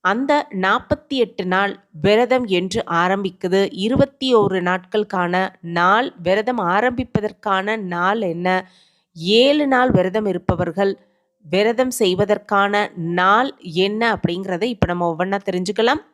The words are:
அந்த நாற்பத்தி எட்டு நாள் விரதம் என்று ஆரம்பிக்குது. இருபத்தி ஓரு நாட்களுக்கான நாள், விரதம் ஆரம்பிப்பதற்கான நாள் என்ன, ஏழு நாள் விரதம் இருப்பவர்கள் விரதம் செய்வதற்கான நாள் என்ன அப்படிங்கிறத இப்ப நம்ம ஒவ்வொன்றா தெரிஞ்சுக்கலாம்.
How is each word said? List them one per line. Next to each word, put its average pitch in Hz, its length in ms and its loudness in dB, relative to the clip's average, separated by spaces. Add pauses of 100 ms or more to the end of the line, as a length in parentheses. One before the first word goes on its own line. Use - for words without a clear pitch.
அந்த 240 280 -2 (260)
நாற்பத்தி 247 600 -2
எட்டு 220 280 -2
நாள் 196 260 0 (280)
விரதம் 233 500 2
என்று 190 300 0 (140)
ஆரம்பிக்குது. 185 680 0 (160)
இருபத்தி 262 560 0
ஓரு 196 280 2
நாட்களுக்கான 180 800 -2 (280)
நாள், 190 400 2 (100)
விரதம் 208 480 0
ஆரம்பிப்பதற்கான 214 1080 -2 (100)
நாள் 180 400 0
என்ன, 175 220 -2 (840)
ஏழு 277 320 4
நாள் 254 260 2
விரதம் 190 380 0
இருப்பவர்கள் 180 640 -2 (500)
விரதம் 220 480 0
செய்வதற்கான 202 920 0 (280)
நாள் 202 400 2 (280)
என்ன 208 300 0
அப்படிங்கிறத 185 560 -4
இப்ப 240 200 -2
நம்ம 175 220 -2
ஒவ்வொன்றா 180 340 -2
தெரிஞ்சுக்கலாம். 202 600 -2 (120)